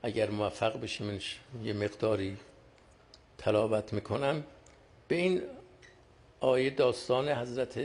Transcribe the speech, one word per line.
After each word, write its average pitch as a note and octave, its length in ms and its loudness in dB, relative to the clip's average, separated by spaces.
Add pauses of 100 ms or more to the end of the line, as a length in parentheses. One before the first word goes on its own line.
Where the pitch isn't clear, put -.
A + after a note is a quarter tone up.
اگر G#2+ 260 0
موفق G#2 520 0
بشیم G#2+ 280 -6
انش-، - 300 -8 (240)
یه G#2+ 100 -2
مقداری G#2 640 0 (1000)
تلاوت G#2+ 560 2
می‌کنم، C#3 500 0 (640)
به - 80 2
این F3+ 260 2 (1000)
آیه C3 300 4
داستان C3 600 2
حضرت B2 540 -2